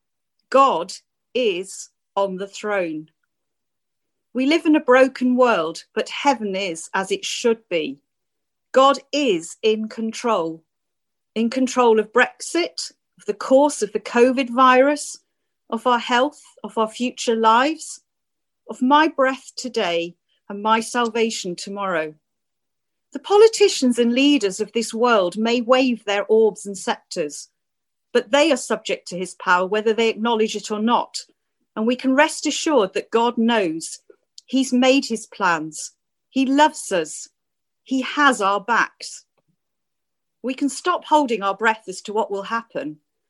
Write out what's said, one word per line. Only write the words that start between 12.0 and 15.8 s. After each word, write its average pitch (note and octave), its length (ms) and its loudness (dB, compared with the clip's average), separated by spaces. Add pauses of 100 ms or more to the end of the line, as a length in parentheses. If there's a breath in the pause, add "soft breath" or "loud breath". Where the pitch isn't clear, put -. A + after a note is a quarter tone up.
Brexit, - 800 -2 (240)
of - 80 -20
the G#3 80 -4
course C#4 480 4
of G#3 100 -4
the G#3+ 80 -4
covid B3 500 2
virus, B3+ 680 2 (520)
of A3+ 160 -6